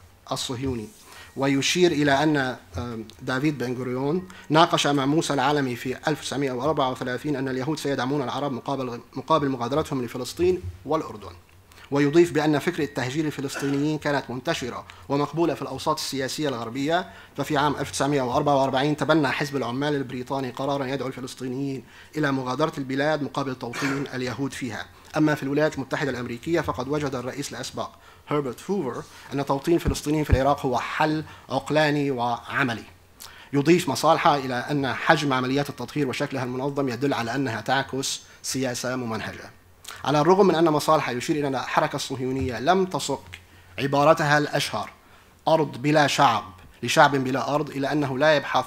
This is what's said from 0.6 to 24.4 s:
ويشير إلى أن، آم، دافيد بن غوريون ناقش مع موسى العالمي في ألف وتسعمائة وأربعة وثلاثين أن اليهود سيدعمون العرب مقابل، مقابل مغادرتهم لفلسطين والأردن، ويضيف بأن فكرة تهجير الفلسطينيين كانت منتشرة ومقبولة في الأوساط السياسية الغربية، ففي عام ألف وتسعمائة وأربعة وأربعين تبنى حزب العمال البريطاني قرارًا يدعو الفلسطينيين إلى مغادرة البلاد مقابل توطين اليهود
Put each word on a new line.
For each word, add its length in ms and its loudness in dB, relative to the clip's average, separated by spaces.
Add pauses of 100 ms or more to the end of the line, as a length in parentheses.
ويشير 560 4
إلى 300 4
أن، 340 2 (200)
آم، 280 -6 (180)
دافيد 360 -2
بن 180 -4
غوريون 520 -2 (200)
ناقش 380 6
مع 200 2
موسى 280 0
العالمي 420 0
في 200 -6 (120)
ألف 120 0
وتسعمائة 300 -4
وأربعة 400 0
وثلاثين 460 -4
أن 120 -4
اليهود 300 -4
سيدعمون 440 -2
العرب 300 -4
مقابل، 480 -6 (140)
مقابل 340 0
مغادرتهم 560 -2
لفلسطين 580 -2 (240)
والأردن، 460 -6 (580)
ويضيف 420 6
بأن 260 4
فكرة 260 0
تهجير 400 -4
الفلسطينيين 720 -2
كانت 320 -2
منتشرة 560 -6 (220)
ومقبولة 460 2
في 80 -8
الأوساط 360 -2
السياسية 500 -4
الغربية، 640 -2 (260)
ففي 200 -2
عام 200 4
ألف 120 -6
وتسعمائة 320 0
وأربعة 360 2
وأربعين 400 2
تبنى 320 4
حزب 280 -2
العمال 380 -2
البريطاني 560 -4
قرارًا 360 -2
يدعو 220 -4
الفلسطينيين 760 -8 (320)
إلى 160 0
مغادرة 460 0
البلاد 440 0
مقابل 320 -4
توطين 600 -4
اليهود 380 -4